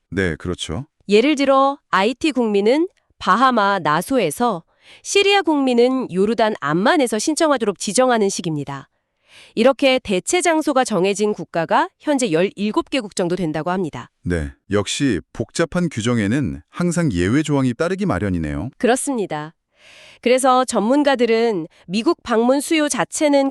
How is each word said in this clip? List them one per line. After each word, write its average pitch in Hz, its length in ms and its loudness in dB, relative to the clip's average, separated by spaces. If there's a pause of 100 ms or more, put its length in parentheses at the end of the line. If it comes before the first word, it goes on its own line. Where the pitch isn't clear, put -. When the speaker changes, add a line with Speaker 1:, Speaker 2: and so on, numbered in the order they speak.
(100)
Speaker 1:
네, 87 260 0
그렇죠. 87 500 -8 (220)
Speaker 2:
예를 226 260 4
들어 269 440 2 (120)
아이티 226 400 0
국민은 233 580 2 (300)
바하마 202 640 2
나소에서, 175 840 0 (400)
시리아 392 400 2
국민은 262 720 2
요르단 214 480 0
암만에서 220 580 0
신청하도록 269 600 0
지정하는 226 500 0
식입니다. 143 600 -6 (680)
이렇게 262 420 2
대체 202 420 -2
장소가 294 440 0
정해진 202 500 0
국가가 190 540 -2 (100)
현재 262 320 -2
열일곱 196 580 -2
개국 214 280 -6
정도 180 180 -2
된다고 160 360 -4
합니다. 165 400 -6 (140)
Speaker 1:
네, 80 280 -4 (180)
역시 101 500 -2 (120)
복잡한 - 580 -4
규정에는 110 800 -2
항상 170 440 -2
예외 98 300 0
조항이 135 320 -2
따르기 185 320 -4
마련이네요. 92 720 -4
Speaker 2:
그렇습니다. 202 760 -2 (640)
그래서 254 440 4
전문가들은 233 1000 2 (220)
미국 226 340 -2
방문 240 380 2
수요 302 280 0
자체는 277 640 0